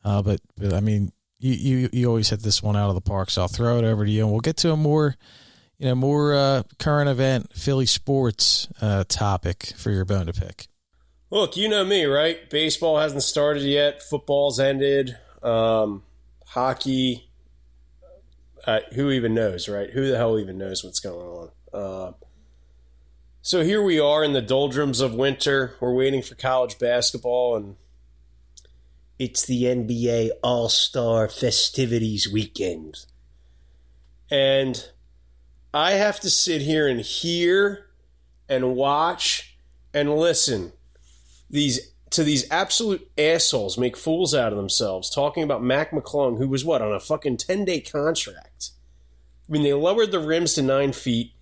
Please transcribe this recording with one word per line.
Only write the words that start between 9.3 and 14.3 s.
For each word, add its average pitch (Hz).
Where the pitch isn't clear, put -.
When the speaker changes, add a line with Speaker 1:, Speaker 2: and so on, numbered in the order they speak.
Speaker 1:
for -
your 95
bone 95
to 85
pick. -
Speaker 2:
Look, 190
you 208
know 208
me, 190
right? 151
Baseball 156
hasn't 143
started 147
yet. 143
Football's 143